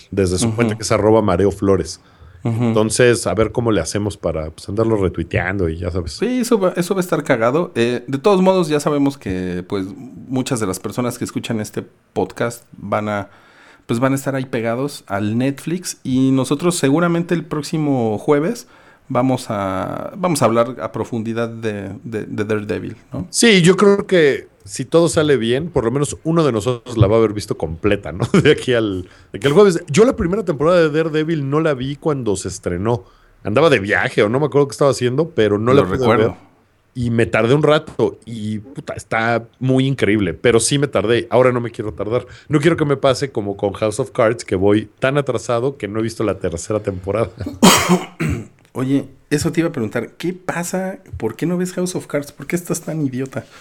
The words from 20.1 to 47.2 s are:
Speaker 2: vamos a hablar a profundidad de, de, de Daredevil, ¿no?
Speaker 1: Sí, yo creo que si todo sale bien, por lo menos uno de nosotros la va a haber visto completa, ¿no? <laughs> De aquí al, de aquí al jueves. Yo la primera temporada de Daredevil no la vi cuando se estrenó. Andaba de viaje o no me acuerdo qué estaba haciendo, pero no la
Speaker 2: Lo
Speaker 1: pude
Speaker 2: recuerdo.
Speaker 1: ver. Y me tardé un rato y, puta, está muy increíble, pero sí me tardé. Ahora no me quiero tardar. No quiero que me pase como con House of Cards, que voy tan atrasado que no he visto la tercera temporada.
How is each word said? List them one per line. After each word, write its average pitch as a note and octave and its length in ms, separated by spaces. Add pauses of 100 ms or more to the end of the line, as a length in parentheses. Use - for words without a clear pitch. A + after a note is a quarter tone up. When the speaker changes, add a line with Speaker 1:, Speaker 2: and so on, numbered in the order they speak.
Speaker 2:
vamos F3+ 260
a - 20
hablar A#2 380
a G2 100
profundidad A2+ 560
de, G#2+ 440 (120)
de, A2 220
de A2 180
Daredevil, G#2 520 (160)
¿no? D3+ 180
Speaker 1:
Sí, G#3 320
yo F3+ 140
creo G3+ 300
que D3 420 (180)
si B2+ 180
todo E3 240
sale D3+ 300
bien, B2 320
por A#2+ 160
lo A2+ 40
menos C#3+ 340
uno E3 200
de C3+ 80
nosotros A#2 460
la G#2 80
va G#2+ 100
a - 20
haber A2+ 140
visto G#2 240
completa, E2+ 560
¿no? G2 220
<laughs> F#3+ 80
De D3 100
aquí B2+ 220
al, G2+ 300 (280)
de - 60
aquí G#2 80
al C#3+ 80
jueves. F#3+ 360
Yo D#3+ 140
la B3+ 100
primera G3 300
temporada E3 340
de D#3+ 120
Daredevil D#3 580
no D3 120
la D#3+ 120
vi C3+ 240
cuando B2+ 400
se F#2+ 120
estrenó. F#2+ 560 (400)
Andaba C#3 260
de B2+ 80
viaje G2+ 440
o G#2 60
no A#2+ 120
me D3+ 40
acuerdo C#3+ 240
qué - 40
estaba C#3+ 180
haciendo, B2+ 400
pero G#2 280
no A#2 140
la C#3 80
Speaker 2:
Lo F#2 80
Speaker 1:
pude F#2+ 120
Speaker 2:
recuerdo. A2+ 320
Speaker 1:
ver. - 20 (600)
Y B2 140
me A#2 160
tardé A2+ 300
un D3+ 80
rato D3 640
y, G#2+ 320
puta, B2+ 340
está A2+ 540 (120)
muy C3 280
increíble, G#2+ 480
pero A2+ 260
sí C#3+ 180
me C#3+ 100
tardé. A2 420
Ahora B2+ 200
no B2 120
me A#2 80
quiero G#2 240
tardar. G#2+ 320 (240)
No D3+ 100
quiero E3 160
que D3+ 80
me C#3+ 140
pase C3+ 320
como G2+ 260
con G2+ 160
House G#2+ 280
of A#2+ 100
Cards, A#2+ 340
que - 100
voy G#2 440
tan C3+ 180
atrasado B2 600
que G#2 100
no G#2+ 120
he - 20
visto A2+ 220
la F#2+ 160
tercera G2 400
temporada. G2+ 560